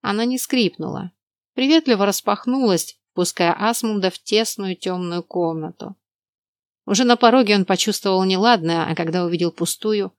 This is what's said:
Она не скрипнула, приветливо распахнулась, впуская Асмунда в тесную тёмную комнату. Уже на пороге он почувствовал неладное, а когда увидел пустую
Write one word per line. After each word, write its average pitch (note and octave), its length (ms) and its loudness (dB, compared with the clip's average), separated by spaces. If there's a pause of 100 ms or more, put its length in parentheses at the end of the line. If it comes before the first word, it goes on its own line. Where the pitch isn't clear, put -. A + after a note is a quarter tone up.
Она G#3+ 220 -2
не B3 140 -2
скрипнула, F3+ 720 -2 (440)
приветливо C4 520 2
распахнулась, G#3 920 0 (100)
впуская F3 440 0
Асмунда G#3+ 560 -2
в - 100 -18
тесную G#3 560 -2
тёмную F3 480 -4
комнату. E3 720 -6 (880)
Уже G3+ 180 0
на A#3+ 140 6
пороге A#3 400 4
он F#3+ 80 2
почувствовал F#3+ 580 0
неладное, F#3 680 0
а D#3+ 60 -2
когда F3 300 -2
увидел E3+ 260 -2
пустую G3+ 680 -4